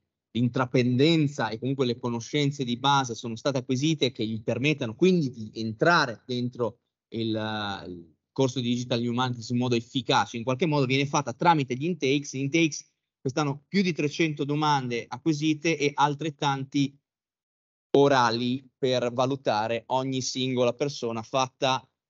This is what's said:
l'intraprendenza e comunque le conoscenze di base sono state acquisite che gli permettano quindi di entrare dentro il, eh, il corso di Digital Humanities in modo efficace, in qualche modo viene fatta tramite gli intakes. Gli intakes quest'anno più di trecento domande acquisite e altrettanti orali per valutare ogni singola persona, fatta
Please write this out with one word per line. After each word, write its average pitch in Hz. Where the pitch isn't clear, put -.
l'intraprendenza 127
e 110
comunque 131
le 120
conoscenze 143
di 120
base 131
sono 117
state 135
acquisite 135
che 113
gli 110
permettano 123
quindi 175
di 110
entrare 123
dentro 123
il, 113
eh, 104
il 85
corso 135
di 120
Digital 123
Humanities 120
in 123
modo 123
efficace, 117
in 117
qualche 127
modo 147
viene 135
fatta 143
tramite 147
gli 135
intakes. 143
Gli 131
intakes 151
quest'anno 143
più 196
di 180
trecento 147
domande 139
acquisite 156
e 147
altrettanti 143
orali 123
per 123
valutare 120
ogni 131
singola 123
persona, 120
fatta 131